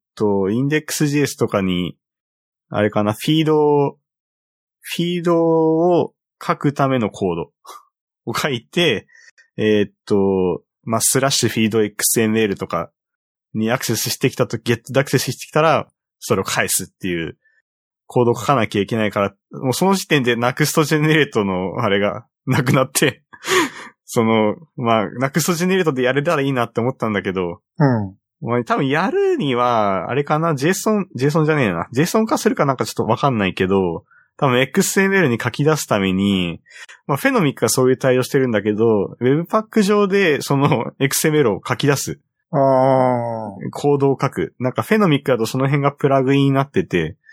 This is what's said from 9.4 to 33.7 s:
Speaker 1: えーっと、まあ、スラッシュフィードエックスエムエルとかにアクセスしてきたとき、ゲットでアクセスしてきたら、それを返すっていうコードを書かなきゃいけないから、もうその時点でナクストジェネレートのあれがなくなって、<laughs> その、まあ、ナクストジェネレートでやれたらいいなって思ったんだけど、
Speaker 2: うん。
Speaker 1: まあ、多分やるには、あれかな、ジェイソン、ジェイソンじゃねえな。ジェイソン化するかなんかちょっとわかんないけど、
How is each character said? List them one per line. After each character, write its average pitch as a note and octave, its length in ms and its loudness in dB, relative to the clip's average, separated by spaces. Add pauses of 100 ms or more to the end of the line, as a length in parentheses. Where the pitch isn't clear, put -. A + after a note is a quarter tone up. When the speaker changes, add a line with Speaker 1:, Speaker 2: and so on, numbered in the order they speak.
Speaker 1:
え G#2+ 260 2
ー G2+ 60 -2
っ - 40 -20 (140)
と、 F#2+ 560 0 (220)
ま A2+ 140 -2
あ、 - 20 -2
ス - 180 0
ラ C3+ 120 2
ッ - 20 -2
シ - 140 0
ュ - 20 2
フ - 80 -4
ィ A2+ 100 2
ー G#2 40 2
ド A2 120 2
エ G#2 40 2
ッ G#2 100 -8
ク - 80 -6
ス - 160 0
エ A2 80 2
ム A2 100 0
エ A2 80 2
ル F#2+ 100 -2
と F#2+ 120 -10
か E2+ 240 -6 (600)
に A2 200 -2
ア B2+ 60 0
ク - 60 -8
セ A2+ 120 -2
ス - 140 -6
し - 80 -8
て C3+ 120 0
き - 60 -16
た B2 100 0
と A#2 120 -8
き、 - 40 -12
ゲ A#2+ 120 0
ッ - 80 -6
ト - 100 -14
で - 80 2
ア - 40 2
ク - 60 -12
セ C#3+ 80 2
ス C3+ 140 -4
し - 60 -10
て - 80 -16
き - 40 -20
た D#3 120 0
ら、 D3+ 260 0 (320)
そ - 160 -2
れ F#2+ 60 -2
を - 20 -4
返 G2+ 240 -2
す - 160 -4
っ - 20 -20
て - 220 -10
い E2+ 140 -4
う - 140 -10 (680)
コ B2 160 0
ー - 40 4
ド A#2 60 2
を A2+ 60 -2
書 - 80 -10
か D3 80 2
な A2+ 140 0
き G#2+ 100 -2
ゃ G2+ 40 2
い F#2 40 -2
け - 100 -6
な G#2+ 100 0
い G2 40 -2
か G#2 100 -2
ら、 G2 140 -2 (280)
も B2+ 80 -2
う - 20 0
そ F3+ 140 0
の G3 80 4
時 F#3+ 120 -4
点 D3 160 2
で A#2+ 140 2
ナ B2 180 0
ク D3+ 120 0
ス - 60 -4
ト D#3+ 120 2
ジ D#3 120 0
ェ D3+ 40 2
ネ D#3 140 2
レ D#3 100 4
ー - 60 -14
ト A2 140 0
の F#2+ 360 -4
あ A2+ 80 0
れ G2+ 100 2
が G2+ 280 -4 (200)
な B2+ 160 0
く B2+ 100 0
な C3+ 120 4
っ C3+ 80 -14
て、 - 320 -2 (420)
<laughs> - 380 -16
そ A#2 200 -2
の、 A2 320 2 (200)
ま A#2 260 2
あ、 F#2 80 -4
ナ C3 200 -4
ク E3+ 100 -2
ス C#3+ 60 -2
ト F#3 80 0
ジ E3 100 -4
ェ - 20 0
ネ F#3+ 100 0
レ F#3 60 0
ー - 20 0
ト D#3 80 0
で B2+ 100 -2
や B2 100 2
れ C#3+ 100 0
た E3 140 0
ら C#3 60 0
い C#3 40 0
い C#3 60 -2
な A#2+ 140 0
っ - 60 -14
て A#2+ 80 -4
思 A#2+ 100 0
っ - 60 -8
た A#2 120 -4
ん G#2+ 40 -2
だ G2 100 -2
け G2 100 -4
ど、 F2 300 -6 (160)
Speaker 2:
う D#3+ 60 4
ん。 G#2+ 360 0 (220)
Speaker 1:
ま A#2+ 140 -2
あ、 A#2+ 80 -2
多 A#3 120 -2
分 C#3+ 120 -2
や E3 220 0
る F#4+ 260 0
に C#3+ 180 -2
は、 A#2+ 560 0
あ B2+ 40 -4
れ C#3 100 -2
か D3+ 140 0
な、 E3 160 -2
ジ C3+ 140 -2
ェ - 20 2
イ F#3 40 0
ソ G#3+ 260 -2
ン、 F3 140 -6
ジ B2+ 120 -2
ェ - 20 4
イ - 20 0
ソ D#3+ 120 0
ン - 20 2
じ D#3 80 2
ゃ D3+ 40 2
ね C3+ 80 2
え G2 80 0
な。 E2+ 200 -4
ジ B2 100 0
ェ - 20 4
イ - 20 -4
ソ A3 140 0
ン A3 60 0
化 C#4 120 0
す - 100 0
る C4+ 80 -2
か D#3+ 80 2
な C#3 100 2
ん - 20 -16
か A2+ 100 -2
ち - 40 -10
ょ - 20 -10
っ - 20 -12
と A2+ 100 -2
わ A2+ 120 0
か C#3+ 140 0
ん A#2 80 -2
な G2+ 80 2
い F2 80 -2
け F#2 120 0
ど、 F2+ 380 0 (340)